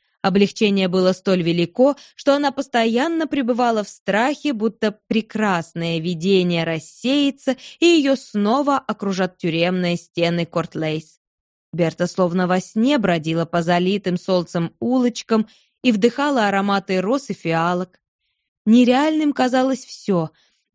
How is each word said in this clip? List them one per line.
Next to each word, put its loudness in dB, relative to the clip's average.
Облегчение 2
было 2
столь 0
велико, 2
что 2
она 0
постоянно -2
пребывала 0
в -16
страхе, -2
будто -2
прекрасное -2
видение 0
рассеется, -2
и 2
ее 4
снова 0
окружат -4
тюремные 0
стены -2
Кортлейс. -6
Берта -2
словно 0
во 0
сне 0
бродила -2
по -2
залитым 0
солнцем -2
улочкам 0
и 4
вдыхала 2
ароматы 0
роз -2
и -4
фиалок. -2
Нереальным 4
казалось 0
все. -4